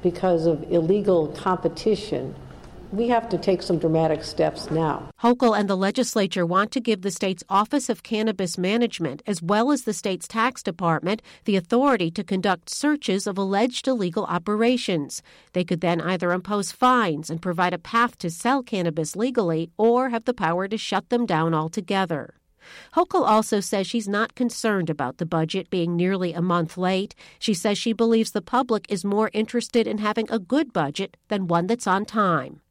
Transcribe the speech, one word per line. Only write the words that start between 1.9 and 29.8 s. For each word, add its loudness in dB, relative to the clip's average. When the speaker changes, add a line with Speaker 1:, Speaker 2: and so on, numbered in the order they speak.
Speaker 1:
we 0
have 2
to 0
take 2
some 0
dramatic 2
steps -2
now. -2
Speaker 2:
Hochul 4
and 0
the 2
legislature 0
want 2
to -2
give 0
the -2
state's -4
Office 0
of -2
Cannabis -2
Management, 0
as -4
well 2
as 0
the -2
state's -4
tax -2
department, -2
the 2
authority 2
to -8
conduct -2
searches 0
of -4
alleged 0
illegal 0
operations. 0
They 0
could -2
then 0
either 0
impose -4
fines 2
and -6
provide 0
a -6
path 0
to -4
sell -2
cannabis -4
legally 0
or 4
have -4
the -2
power 0
to -4
shut -4
them 0
down 2
altogether. -2
Hochul 2
also 4
says -2
she's -4
not -2
concerned 0
about -4
the -4
budget -2
being 0
nearly 0
a -4
month 0
late. -2
She 0
says 0
she -2
believes 2
the -2
public 0
is -4
more 0
interested 0